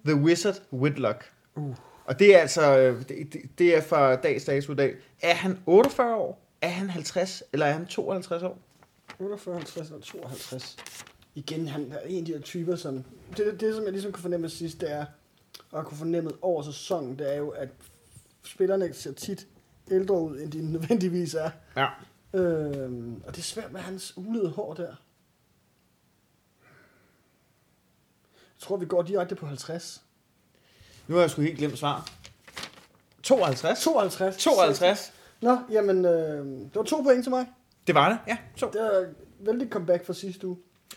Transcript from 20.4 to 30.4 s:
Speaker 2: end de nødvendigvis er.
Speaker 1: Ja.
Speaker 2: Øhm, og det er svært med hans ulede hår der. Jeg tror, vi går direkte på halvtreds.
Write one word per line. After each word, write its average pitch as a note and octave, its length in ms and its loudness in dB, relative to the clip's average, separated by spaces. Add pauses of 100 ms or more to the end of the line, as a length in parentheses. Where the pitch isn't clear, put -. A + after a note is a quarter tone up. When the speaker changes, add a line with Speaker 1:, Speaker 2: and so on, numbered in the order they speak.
Speaker 2:
end D3+ 120 -10
de D#3+ 200 -4
nødvendigvis F3 600 0
er. D#3+ 160 -2 (260)
Speaker 1:
Ja. C3+ 100 2 (540)
Speaker 2:
Øhm, C3+ 840 -4
og - 100 -14
det - 20 -14
er E3+ 60 -12
svært - 280 -10
med F3 80 -12
hans F#3 360 -12
ulede G3+ 340 -2
hår G3 240 -8
der. E3+ 120 -8 (3750)
Jeg - 40 -20
tror, - 180 -6
vi F3 100 -6
går F3 160 2
direkte F3+ 320 -4
på D#3 120 -10
halvtreds. - 560 -12 (1040)